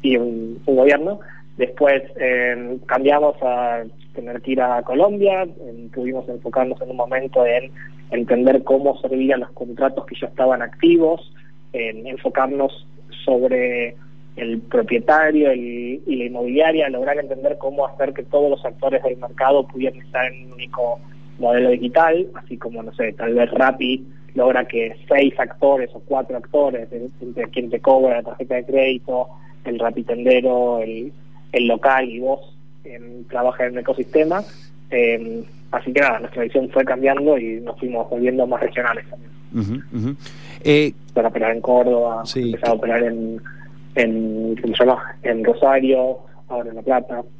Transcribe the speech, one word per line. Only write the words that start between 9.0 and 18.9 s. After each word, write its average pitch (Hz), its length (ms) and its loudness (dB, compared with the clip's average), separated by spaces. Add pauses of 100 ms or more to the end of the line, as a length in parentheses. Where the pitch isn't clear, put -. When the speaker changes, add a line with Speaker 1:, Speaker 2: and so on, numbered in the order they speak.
Speaker 1:
servían 131 400 0
los 123 120 -10
contratos 127 520 -2
que 127 160 -14
ya 127 60 -6
estaban 127 340 2
activos, 160 720 4 (400)
en 113 340 -6
enfocarnos 135 800 -2 (380)
sobre 247 720 2 (400)
el 117 240 -4
propietario, 143 920 4
el, 120 560 -4
y 139 100 -2
la 123 80 -2
inmobiliaria, 135 680 2
lograr 135 280 -2
entender 139 400 -2
cómo 139 280 -2
hacer 139 260 -2
que 135 120 -10
todos 143 260 2
los 135 160 0
actores 135 360 -2